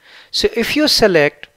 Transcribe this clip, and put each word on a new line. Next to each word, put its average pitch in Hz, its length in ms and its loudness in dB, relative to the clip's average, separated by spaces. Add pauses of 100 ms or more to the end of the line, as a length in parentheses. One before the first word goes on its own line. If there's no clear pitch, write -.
(300)
So - 240 -2
if 233 220 -4
you 302 120 0
select 165 680 0